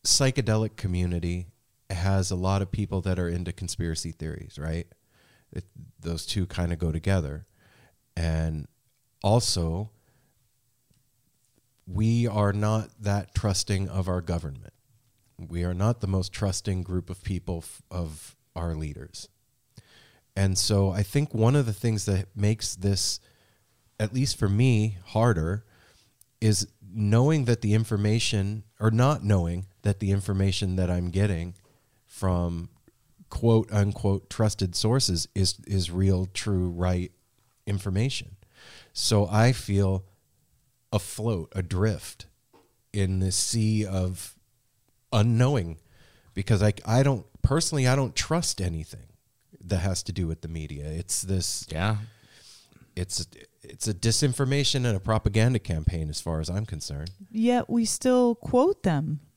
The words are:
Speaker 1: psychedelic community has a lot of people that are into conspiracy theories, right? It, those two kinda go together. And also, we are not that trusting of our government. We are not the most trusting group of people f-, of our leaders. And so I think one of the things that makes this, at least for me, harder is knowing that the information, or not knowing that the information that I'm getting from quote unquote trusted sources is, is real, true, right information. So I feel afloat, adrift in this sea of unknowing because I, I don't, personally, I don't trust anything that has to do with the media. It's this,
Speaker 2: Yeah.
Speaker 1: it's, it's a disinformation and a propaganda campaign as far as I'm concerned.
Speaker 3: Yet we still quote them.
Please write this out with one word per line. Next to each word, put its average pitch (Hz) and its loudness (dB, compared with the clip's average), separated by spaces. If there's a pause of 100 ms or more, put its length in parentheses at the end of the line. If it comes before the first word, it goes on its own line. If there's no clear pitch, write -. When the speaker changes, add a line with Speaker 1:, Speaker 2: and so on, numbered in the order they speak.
Speaker 1:
psychedelic 110 2
community 87 -2 (420)
has 95 0
a 95 -2
lot 95 0
of 95 -4
people 98 -2
that 92 -2
are 87 -2
into 85 -4
conspiracy 85 -6
theories, - -10
right? 82 -4 (640)
It, - -10 (340)
those 85 -6
two 92 0
kinda 87 -2
go 80 -2
together. 80 -2 (680)
And 80 -2 (560)
also, 98 0 (1900)
we 113 2
are 101 2
not 107 0 (100)
that 101 -2
trusting 98 -2
of 92 -2
our 90 -2
government. 80 -8 (640)
We 85 -6
are 90 -2
not 104 0
the 98 -2
most 95 0
trusting 95 -4
group 92 -6
of - -12
people 90 -6
f-, - -18 (100)
of 80 -8 (200)
our 85 -4
leaders. - -10 (1080)
And 95 2
so 98 2
I 101 0
think 143 0
one 113 4
of 139 4
the 110 -2
things 110 -2
that 95 0
makes 104 0
this, 95 -2 (800)
at 107 -2
least 127 0
for 101 2
me, 110 4 (100)
harder 107 2 (720)
is 107 2 (260)
knowing 117 2
that 117 2
the 104 2
information, 107 0 (160)
or 110 4
not 127 4
knowing 92 2 (160)
that 101 0
the 98 0
information 98 0
that 92 2
I'm 90 0
getting 90 0 (500)
from 87 -2 (600)
quote 113 2
unquote 101 0
trusted 101 -2
sources 110 0
is, 95 0 (100)
is 90 -2
real, 92 2
true, 92 0
right 90 0 (540)
information. 101 -2 (580)
So 101 4
I 113 6
feel 98 0 (840)
afloat, 107 -4
adrift 92 -2 (640)
in 95 0
this 95 0
sea 110 0
of 92 -4 (760)
unknowing 113 2 (580)
because 98 2
I, 107 6 (120)
I 117 4
don't, 139 0 (160)
personally, 143 2
I 127 4
don't 135 -2
trust - -2
anything 82 -6 (580)
that 90 0
has 92 -2
to - -8
do 87 -2
with 80 -6
the 80 -12
media. 76 -8
It's 78 -6
this, 92 -4
Speaker 2:
Yeah. 101 0 (960)
Speaker 1:
it's, 90 -6 (380)
it's - -10
a 107 -2
disinformation 131 0
and 110 2
a 92 -2
propaganda 110 2
campaign 80 -2
as 76 -6
far 80 -2
as 78 -4
I'm 101 -2
concerned. 78 -8 (200)
Speaker 3:
Yet 233 2
we 233 2
still 247 2
quote 294 2
them. 151 0 (160)